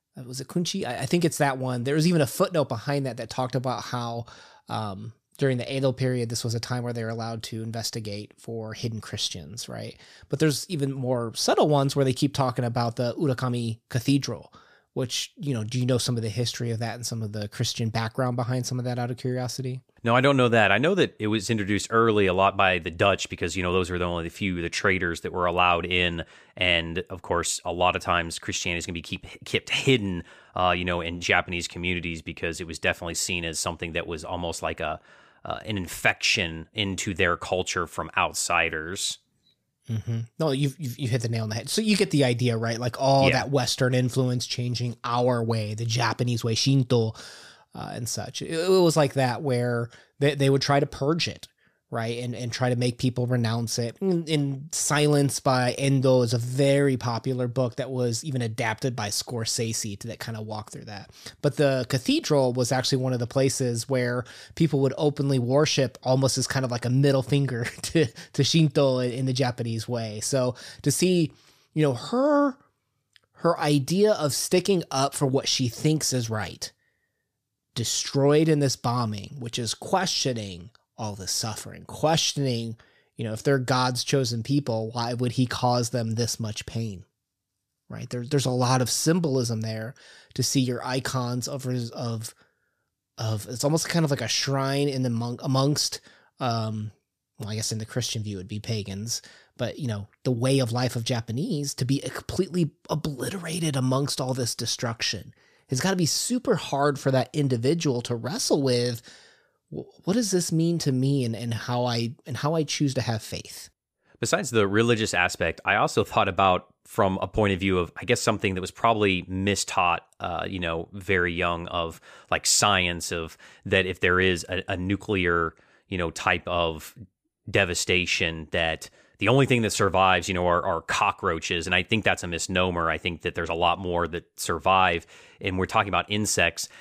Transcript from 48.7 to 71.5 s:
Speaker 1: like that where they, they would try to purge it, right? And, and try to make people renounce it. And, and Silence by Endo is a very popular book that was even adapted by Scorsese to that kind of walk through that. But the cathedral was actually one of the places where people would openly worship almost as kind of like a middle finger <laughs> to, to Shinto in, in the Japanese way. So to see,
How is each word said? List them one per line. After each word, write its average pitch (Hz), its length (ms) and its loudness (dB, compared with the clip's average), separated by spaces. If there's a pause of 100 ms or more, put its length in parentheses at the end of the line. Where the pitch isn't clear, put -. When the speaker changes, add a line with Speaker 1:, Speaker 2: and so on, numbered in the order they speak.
Speaker 1:
like 143 160 4
that 123 280 0
where 123 480 0 (300)
they, 143 160 4
they 139 140 4
would 135 120 4
try 139 200 4
to 147 40 2
purge 147 440 -2
it, - 180 -12 (420)
right? 117 320 -4
And, 123 140 -6
and 113 160 -6
try 127 180 0
to 123 60 2
make 123 220 0
people 123 300 0
renounce 117 520 0
it. 117 220 -4
And, 170 260 0
and 143 480 0
Silence 147 640 2
by 127 380 2
Endo 135 440 4
is 120 120 2
a 123 40 2
very 139 600 4
popular 123 500 -4
book 120 300 -2
that 131 120 -6
was 123 360 -2
even 131 160 -2
adapted 113 520 -2
by 113 140 -4
Scorsese 113 920 -4
to - 80 -14
that 113 120 -10
kind 113 180 -8
of 110 80 -10
walk 107 240 -10
through 127 160 -16
that. 101 260 -16 (300)
But 143 140 0
the 135 320 2
cathedral 139 640 2
was 127 220 0
actually 131 240 0
one 127 160 -2
of 123 60 -2
the 120 80 -4
places 131 600 0
where 123 380 0 (300)
people 147 260 4
would 135 160 4
openly 143 420 2
worship 135 640 2
almost 131 340 4
as 127 80 0
kind 131 200 0
of 120 60 -4
like 120 120 -2
a 120 60 0
middle 135 340 4
finger 131 420 0 (100)
<laughs> - 80 -20
to, 156 240 2 (260)
to 143 100 2
Shinto 143 560 4
in, 123 120 0
in 131 140 -2
the 131 80 0
Japanese 120 540 -2
way. 113 320 -6
So 127 360 0 (260)
to 147 100 2
see, 180 400 4 (420)